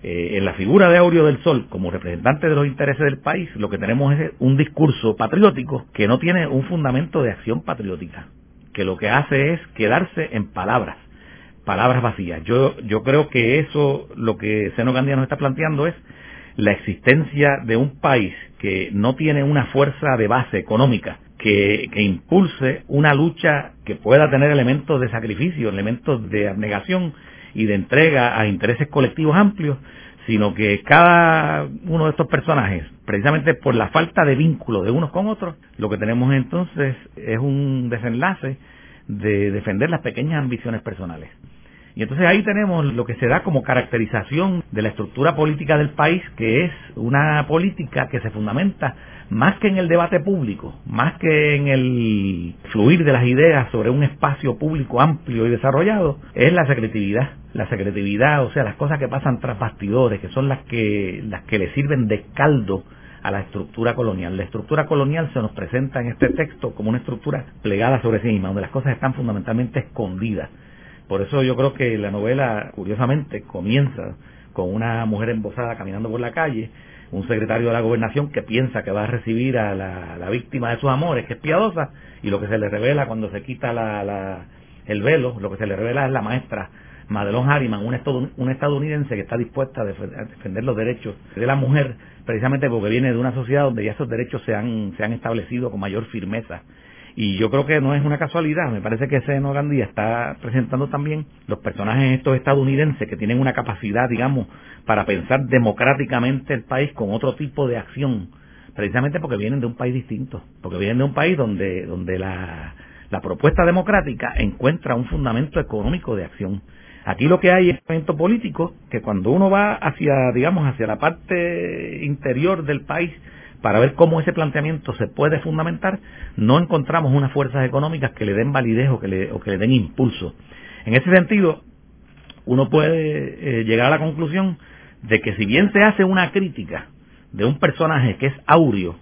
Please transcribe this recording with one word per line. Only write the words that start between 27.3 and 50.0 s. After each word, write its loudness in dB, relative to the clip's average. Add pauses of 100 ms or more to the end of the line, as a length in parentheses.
y 0
de 2
entrega 2
a 2
intereses 2
colectivos 2
amplios, 2 (500)
sino 2
que 2
cada 6 (200)
uno 0
de 4
estos -2
personajes, 0 (200)
precisamente 2
por 0
la 2
falta 2
de 4
vínculo 0
de 0
unos 0
con -2
otros, -6 (200)
lo -4
que -2
tenemos 2
entonces -2 (220)
es -4
un -2
desenlace -4 (500)
de 0
defender -2
las -2
pequeñas -4
ambiciones -6
personales. -12 (720)
Y -2
entonces 0
ahí 4
tenemos 0 (120)
lo -2
que -6
se -2
da 2
como 0
caracterización -2
de -4
la 0
estructura -2
política 0
del 2
país, 0 (120)
que 2
es -4 (240)
una 2
política -2
que -4
se -6
fundamenta -2 (340)
más 2
que 2
en 2
el 0
debate 2